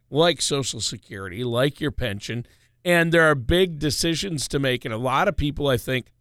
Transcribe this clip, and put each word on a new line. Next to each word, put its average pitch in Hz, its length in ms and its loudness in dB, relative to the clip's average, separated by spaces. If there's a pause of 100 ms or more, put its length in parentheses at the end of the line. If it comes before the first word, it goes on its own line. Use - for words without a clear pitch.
like 156 320 2
Social 135 400 -4
Security, 101 640 -8
like 123 340 0
your 147 120 -2
pension. 113 540 -6 (380)
And 170 300 4
there 165 100 6
are 156 120 6
big 160 440 2
decisions 156 680 -2
to 143 100 -2
make. 127 240 0
And 117 100 -6
a 110 40 -4
lot 131 320 0
of - 80 -2
people, 147 320 0
I 127 80 4
think, 127 440 -4